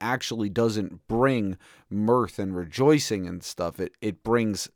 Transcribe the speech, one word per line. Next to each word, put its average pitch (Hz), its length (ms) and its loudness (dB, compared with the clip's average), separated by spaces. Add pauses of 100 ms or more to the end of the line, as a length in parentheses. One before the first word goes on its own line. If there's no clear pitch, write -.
actually 113 480 -2
doesn't 107 600 -2
bring 113 500 2 (320)
mirth 110 480 2
and 95 180 -4
rejoicing 107 720 2
and 87 180 -10
stuff. 87 340 -6
It, 92 220 -6
it 104 220 -4
brings 113 540 0